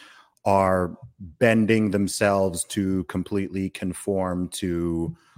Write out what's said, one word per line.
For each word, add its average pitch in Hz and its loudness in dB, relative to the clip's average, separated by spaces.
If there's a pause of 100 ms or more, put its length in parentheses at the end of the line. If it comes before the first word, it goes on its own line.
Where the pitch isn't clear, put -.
(460)
are 92 2 (240)
bending 110 2
themselves 98 0
to 95 -2
completely 95 -4
conform 90 -4
to, 85 -4 (220)